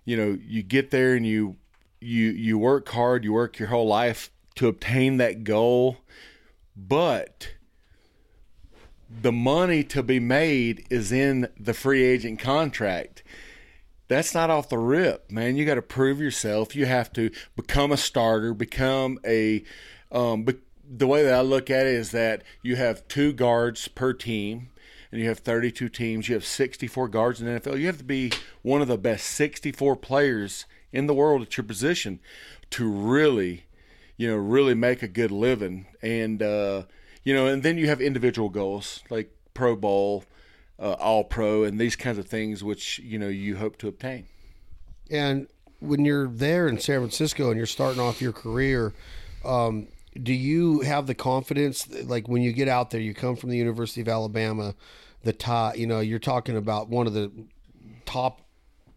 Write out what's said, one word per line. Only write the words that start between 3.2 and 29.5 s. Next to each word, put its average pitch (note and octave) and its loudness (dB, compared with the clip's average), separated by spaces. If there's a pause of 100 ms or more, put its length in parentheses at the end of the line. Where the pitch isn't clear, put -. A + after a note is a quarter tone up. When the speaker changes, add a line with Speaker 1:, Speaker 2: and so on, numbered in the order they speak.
Speaker 1:
you G#2+ 0
work A#2 0
your G#2+ -6
whole A#2 2
life A2 0 (260)
to B2 2
obtain C3 2
that A2+ 0
goal, B2 4 (800)
but A#2 -2 (1700)
the A#2+ 4
money D3 4
to C#3 -2
be B2+ 4
made B2+ 2
is A2+ -2
in C3 2 (100)
the A2 -4
free C3+ 2
agent A#2+ 2
contract. A#2+ -2 (840)
That's D3 0
not E3 2
off D#3 2
the B2 -2
rip, B2+ 2
man. A#2 0
You D3 0
gotta C#3+ 2
prove C3+ 0
yourself. A2 -2
You C#3+ 2
have B2+ 0
to A2+ 0 (240)
become C#3+ 0
a C#3+ 2
starter, A2+ 2
become C3 -2
a, A2 2 (480)
um, A#2 0
be-, B2+ -2 (300)
the B2+ 0
way D3 6
that C3+ 6
I B2+ 6
look C3 2
at C3+ 2
it C3 2
is A2+ -2
that A2+ 0 (180)
you B2 -2
have A#2+ -2
two C#3+ 0
guards A#2+ 2
per C3 -2
team, A#2 -6 (420)
and A2+ -6
you A2+ 0
have A2+ -4
thirty-two A#2+ -2
teams. A2+ -4
You A#2+ 0
have G#2 -4
sixty-four B2+ -4
guards A2+ 0
in A#2 -8
the A#2+ -4
N A#2+ -4
F A#2 -8
L. C#3 -4
You D3 -2
have F3 -4
to C3+ -18
be B2+ -2 (300)
one C#3 2
of C3 0
the A#2+ 2
best G2+ -2
sixty-four C#3+ -2